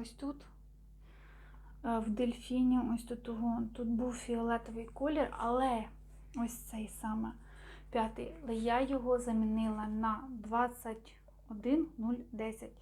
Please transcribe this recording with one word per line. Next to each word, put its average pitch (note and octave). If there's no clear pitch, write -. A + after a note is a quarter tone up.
ось A#3
тут, C#4
е, A#3
в G#3+
дельфіні, B3
ось A#3
тут, A#3+
того, A#3
тут A#3+
був A#3+
фіолетовий A#3
колір, D4
але A#3+
ось A#3
цей A3
саме A3
п'ятий, A3+
але A#3
я A#3
його B3+
замінила A3
на A3
двадцять A#3
один B3
нуль A#3+
десять. A3